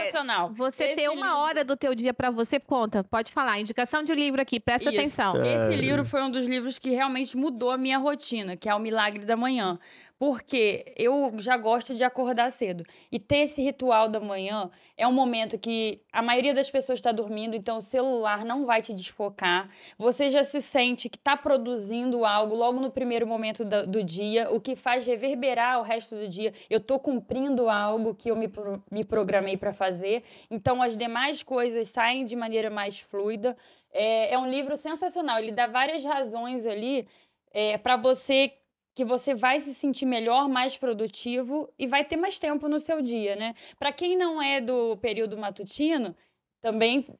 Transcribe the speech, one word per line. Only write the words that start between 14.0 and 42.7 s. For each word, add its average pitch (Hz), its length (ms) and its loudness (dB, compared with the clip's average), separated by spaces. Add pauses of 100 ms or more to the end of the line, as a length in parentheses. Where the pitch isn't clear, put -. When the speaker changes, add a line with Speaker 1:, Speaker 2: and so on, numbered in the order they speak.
Speaker 1:
da 220 100 -2
manhã 196 520 -4 (260)
é - 100 2
um 254 60 4
momento 233 460 2
que 220 420 -2 (100)
a 226 120 0
maioria 247 320 2
das 269 160 2
pessoas 262 280 0
tá 233 140 0
dormindo, 220 420 -4
então 226 220 -6
o 220 60 -6
celular 226 600 0
não 254 220 -2
vai 226 160 4
te 220 140 -6
desfocar. 190 720 0 (300)
Você 247 320 2
já 285 120 6
se 285 200 -4
sente 247 480 0
que - 80 -14
tá 277 180 2
produzindo 240 880 0
algo 214 300 2
logo 240 260 2
no 262 100 -2
primeiro 240 360 -2
momento 220 400 -4
da, 208 160 2
do 202 200 -2
dia, 208 480 0
o 226 80 2
que 262 160 -4
faz 247 300 0
reverberar 247 760 0
o 233 40 0
resto 226 340 -4
do 208 100 -6
dia. 202 280 -4 (160)
Eu 214 100 2
tô 262 180 0
cumprindo 262 680 0
algo 214 460 2
que 233 160 -4
eu 220 60 0
me 226 120 -2
pro-, 202 420 -8
me 220 140 -2
programei 196 540 0
pra 202 160 -4
fazer. 196 480 -2 (280)
Então 247 300 0
as 240 160 2
demais 240 460 -2
coisas 240 480 0
saem 247 340 2
de 226 100 -6
maneira 220 360 -2
mais 208 280 -4
fluida. 214 560 -4 (380)
É, 220 400 2
é 254 60 2
um 262 100 -2
livro 277 260 -2
sensacional. 311 640 -2
Ele 220 140 -4
dá 240 140 2
várias 269 360 0
razões 247 600 -4
ali, 226 420 -2 (460)
é, 214 240 0
pra 247 220 2
você, 262 540 4 (440)
que 254 80 0
você 247 300 0
vai 254 240 2
se 285 160 -8
sentir 269 320 -2
melhor, 247 420 2
mais 262 300 0
produtivo 240 960 -4
e - 80 -6
vai 277 200 2
ter 330 120 -6
mais 370 220 -2
tempo 294 300 -2
no 302 100 0